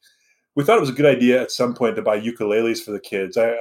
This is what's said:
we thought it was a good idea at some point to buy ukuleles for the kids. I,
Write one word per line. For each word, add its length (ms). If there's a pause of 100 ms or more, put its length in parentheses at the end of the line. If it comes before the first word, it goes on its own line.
(560)
we 80
thought 140
it 40
was 80
a 40
good 120
idea 340
at 120
some 240
point 220
to 40
buy 180
ukuleles 640
for 60
the 100
kids. 380
I, 120 (120)